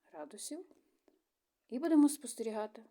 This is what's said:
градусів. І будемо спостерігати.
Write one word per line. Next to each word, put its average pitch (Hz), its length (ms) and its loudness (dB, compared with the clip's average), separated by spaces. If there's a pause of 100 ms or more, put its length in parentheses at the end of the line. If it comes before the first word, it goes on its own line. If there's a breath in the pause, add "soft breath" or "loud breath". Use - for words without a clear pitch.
(120)
градусів. 208 540 -12 (1040)
І 233 80 -8
будемо 302 300 6
спостерігати. 220 840 -6